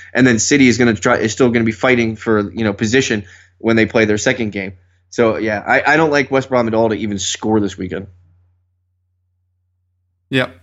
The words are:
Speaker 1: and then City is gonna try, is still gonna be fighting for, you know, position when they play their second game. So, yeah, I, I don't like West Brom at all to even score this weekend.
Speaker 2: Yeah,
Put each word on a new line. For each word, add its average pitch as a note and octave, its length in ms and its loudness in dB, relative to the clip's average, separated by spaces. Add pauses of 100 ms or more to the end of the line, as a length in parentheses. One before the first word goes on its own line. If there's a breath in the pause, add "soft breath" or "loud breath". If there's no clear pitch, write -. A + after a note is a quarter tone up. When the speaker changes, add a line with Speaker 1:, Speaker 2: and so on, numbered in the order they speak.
(140)
Speaker 1:
and B2+ 120 4
then A#2 120 4
City C#3 280 2
is A2+ 120 4
gonna A#2+ 160 2
try, A#2+ 240 0
is A2 140 -2
still B2+ 180 2
gonna A#2 140 0
be A2+ 80 -2
fighting A#2 440 0
for, G#2+ 360 -2
you A2+ 120 -4
know, G#2 80 0
position A2 520 -2 (340 soft breath)
when A2+ 180 0
they A2 100 4
play A2+ 200 2
their G#2 120 0
second B2+ 320 -2
game. G2 220 -8 (380)
So, A2+ 260 0
yeah, G#2 300 -4
I, B2 260 2
I D3+ 40 4
don't D#3+ 140 2
like C#3+ 200 0
West C3+ 180 0
Brom B2 180 0
at A2+ 80 -2
all A2+ 140 2
to A2 80 -2
even G#2 220 -6
score A2 420 -2
this G2+ 180 -4
weekend. F#2 300 -10 (2250)
Speaker 2:
Yeah, C3 200 -2 (120)